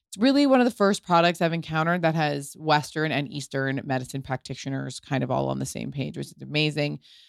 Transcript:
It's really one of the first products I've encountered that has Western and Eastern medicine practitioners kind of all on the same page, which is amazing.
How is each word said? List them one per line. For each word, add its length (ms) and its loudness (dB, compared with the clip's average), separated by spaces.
It's 120 -18
really 280 4
one 140 6
of 40 6
the 60 2
first 320 2
products 380 4
I've 120 2
encountered 500 0
that 120 4
has 420 -2
Western 540 0
and 220 -2
Eastern 520 -4
medicine 380 -4
practitioners 800 -8
kind 240 -2
of 80 -2
all 160 0
on 100 -2
the 80 -6
same 240 -8
page, 260 -8
which 120 -8
is 140 -20
amazing. 580 -2